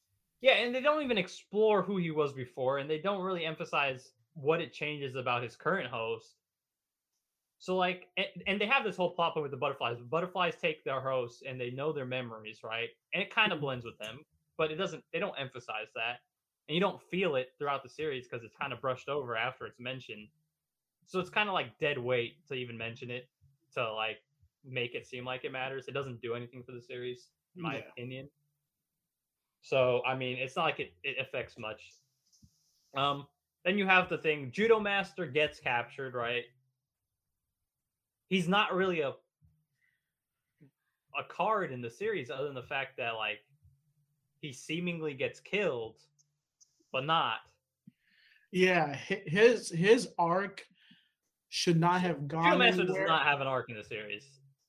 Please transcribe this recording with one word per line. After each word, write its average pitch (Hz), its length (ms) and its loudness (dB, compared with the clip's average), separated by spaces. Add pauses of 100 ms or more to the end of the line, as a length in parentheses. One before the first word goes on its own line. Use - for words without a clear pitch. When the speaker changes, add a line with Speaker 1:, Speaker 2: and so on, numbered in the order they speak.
(420)
Speaker 1:
Yeah, 247 120 10
and 240 220 2
they 262 60 0
don't 302 220 4
even 240 140 2
explore 208 640 4
who 196 160 -2
he 170 140 0
was 147 220 2
before, 131 440 -2
and 139 120 -4
they 156 100 0
don't 190 240 -2
really 180 220 -2
emphasize 151 680 -2 (200)
what 160 280 2
it 131 120 -6
changes 143 420 -6
about 123 280 0
his 117 120 -10
current 156 340 -2
host. 113 480 -6 (1200)
So, 185 180 -2
like, 180 400 0
and, 196 100 0 (180)
and 202 160 0
they 208 40 4
have 254 180 4
this 190 140 -2
whole 175 180 0
plot 170 180 2
point 156 100 -2
with 139 80 -6
the 135 60 -6
butterflies. 123 420 -2
The 120 60 -16
butterflies 175 520 0
take 160 260 -2
their 135 160 -2
hosts, 127 440 -2
and 127 160 -8
they 123 120 -4
know 143 220 -2
their 139 120 -4
memories, 113 580 -8
right? 117 260 -4 (240)
And 180 100 -2
it 190 100 -8
kinda 214 220 2
Speaker 2:
Mm-hmm. - 0 -
Speaker 1:
blends 131 300 -4
with 110 120 -12
them, 113 280 -12 (320)
but 156 140 0
it 156 40 -6
doesn't, 160 280 -6 (100)
they 165 60 -4
don't 185 200 -4
emphasize 113 560 -8
that. 120 240 -4 (480)
And 147 80 -4
you 175 60 4
don't 185 200 0
feel 175 340 0
it 127 220 0
throughout 143 260 -2
the 127 60 -20
series 143 380 -6
'cause 120 160 -8
it's - 120 -20
kinda 139 220 -6
brushed 127 320 -2
over 131 280 -2
after 123 280 -4
it's 104 140 -16
mentioned. 120 500 -12 (760)
So 185 140 -4
it's 180 120 -4
kinda, 214 220 0
like, 139 260 -2
dead 147 200 0
weight 120 480 -2
to 139 80 -6
even 120 220 -8
mention 117 340 -10
it, 123 180 -10 (440)
to, 113 200 -2
like, 110 300 -4 (400)
make 127 320 -4
it 113 120 -10
seem 123 180 -10
like 127 200 -6
it 135 60 -6
matters. 131 360 -8
It 135 60 -10
doesn't 131 280 -6
do 117 140 -4
anything 120 280 -12
for 131 100 -16
the 120 80 -14
series, 123 500 -10 (240)
in - 80 -10
my 113 120 -4
Speaker 2:
Yeah. 113 220 -10
Speaker 1:
opinion. 131 340 -12 (1300)
So, 123 440 4
I 131 100 0
mean, 127 220 -4
it's 127 180 -6
not 175 100 0
like 143 140 0
it, - 140 -8 (100)
it 135 140 -4
affects 127 400 -6
much. 110 360 -12 (1040)
Um, 143 320 0 (360)
then 190 140 2
you 196 80 2
have 185 240 6
the 160 80 -2
thing, 147 340 -2
Judo 220 280 6
Master 196 460 -2
gets 147 340 0
captured, 127 540 -4
right? 120 320 -2 (1800)
He's 180 220 2
not 190 240 2
really 180 280 2
a, 131 140 -2 (2000)
a 135 60 -4
card 185 480 0
in 123 100 -8
the 117 80 -8
series 185 400 -4
other 135 160 -4
than 143 100 -8
the 120 80 -10
fact 135 340 -6
that, 120 140 -2
like, 107 340 -4 (960)
he 147 120 -10
seemingly 165 600 -6
gets 127 240 -4
killed, 135 600 -2 (920)
but 135 140 -2
not. 147 360 2 (1080)
Speaker 2:
Yeah, 175 440 4
hi-, - 300 -4
his, 214 440 6
his 190 480 6
arc 180 500 0 (800)
should 170 300 4
not 175 220 4
have 147 260 0 (160)
Speaker 1:
Judo 180 140 6
Speaker 2:
gone - 0 -
Speaker 1:
Master 202 280 6
Speaker 2:
anywhere. - 0 -
Speaker 1:
does 185 140 0
not 160 260 4
have 143 160 4
an 135 60 0
arc 131 220 0
in 117 60 -10
the 104 80 -10
series. 104 560 -12 (300)